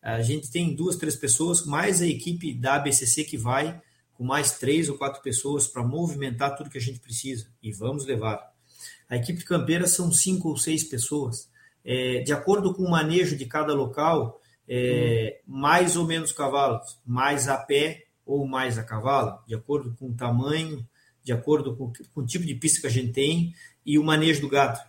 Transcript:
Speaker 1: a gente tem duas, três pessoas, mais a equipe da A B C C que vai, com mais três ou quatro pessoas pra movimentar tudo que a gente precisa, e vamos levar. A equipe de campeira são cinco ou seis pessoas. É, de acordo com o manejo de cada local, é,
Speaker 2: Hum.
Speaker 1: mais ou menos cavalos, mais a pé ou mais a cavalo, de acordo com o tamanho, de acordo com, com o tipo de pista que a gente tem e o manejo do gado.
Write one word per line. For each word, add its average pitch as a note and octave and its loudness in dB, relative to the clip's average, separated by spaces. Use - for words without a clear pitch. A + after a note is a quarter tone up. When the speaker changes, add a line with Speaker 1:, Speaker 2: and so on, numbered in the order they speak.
Speaker 1:
a A2+ -2
gente C#3+ 0
tem E3+ 0
duas, F3+ 0
três D#3 -2
pessoas, D#3+ 0
mais E3+ 2
a F3 2
equipe E3 -2
da B2+ 2
A C#3+ 4
B C#3+ 0
C C3+ 2
C D3+ 2
que D3 -6
vai, C#3 0
com B2 -8
mais C#3+ 0
três D3 2
ou C#3 -6
quatro C#3 -6
pessoas C3+ -2
pra B2 -6
movimentar C#3 -2
tudo C#3+ -12
que - -14
a B2+ -6
gente B2 -6
precisa, A#2+ -10
e A2 -8
vamos C3 -6
levar. A2 -4
A B2 -4
equipe E3+ -4
de - -10
campeira E3+ 0
são F3 2
cinco F#3 2
ou D3 -2
seis D#3 0
pessoas. B2+ -4
É, B2+ 0
de C3 -2
acordo F#3 2
com F#3 -2
o F3 0
manejo D#3+ 4
de C3+ -8
cada D3+ 0
local, C#3+ 0
é, A#2+ 2
Speaker 2:
Hum. C3+ -10
Speaker 1:
mais E3 4
ou E3+ 2
menos D#3+ -2
cavalos, C#3 0
mais C3 2
a C3+ 2
pé D3 0
ou C#3 -2
mais C3 -2
a A2 -6
cavalo, A2+ 0
de A2+ -4
acordo B2 -4
com C3 -10
o A#2+ -4
tamanho, B2+ 0
de B2+ -2
acordo C3+ 2
com, A#2+ -8
com D3 -6
o B2+ -4
tipo E3 -4
de C#3 -4
pista D3+ 0
que C#3 -6
a B2 0
gente B2 0
tem E3 2
e D3 4
o D3+ 4
manejo D#3 4
do C#3+ -4
gado. C3+ 4